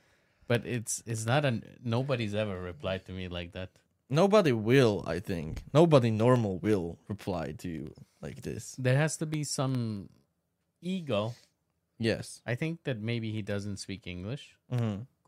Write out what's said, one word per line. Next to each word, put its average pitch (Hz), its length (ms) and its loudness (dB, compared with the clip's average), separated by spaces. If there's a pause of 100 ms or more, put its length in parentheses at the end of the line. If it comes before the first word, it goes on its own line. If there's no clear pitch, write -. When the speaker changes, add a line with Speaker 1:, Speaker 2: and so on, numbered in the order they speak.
(480)
Speaker 1:
But 120 200 2
it's, 113 400 -4
it's 110 200 -4
not 143 180 2
an, 120 180 0 (220)
nobody's 120 500 0
ever 101 260 -2
replied 92 460 -4
to 92 60 -10
me 92 160 -8
like 87 240 -8
that. 92 180 -10 (380)
Speaker 2:
Nobody 190 420 6
will, 113 560 4
I 82 140 -2
think. 82 420 -6 (100)
Nobody 143 380 8
normal 110 480 4
will 85 480 0
reply 87 520 -4
to 92 100 -8
you 76 260 -8 (260)
like 113 220 -12
this. 110 340 -8
Speaker 1:
There 127 200 2
has 151 220 0
to 165 80 -4
be 151 180 -4
some 120 640 -4 (760)
ego. 131 520 -2 (680)
Speaker 2:
Yes. 110 440 -2
Speaker 1:
I 117 120 -2
think 160 260 -4
that 131 180 -4
maybe 113 300 -4
he 107 120 -4
doesn't 101 340 -4
speak 95 320 -10
English. 95 480 -10 (160)
Speaker 2:
Mm-hmm. 113 300 -2 (240)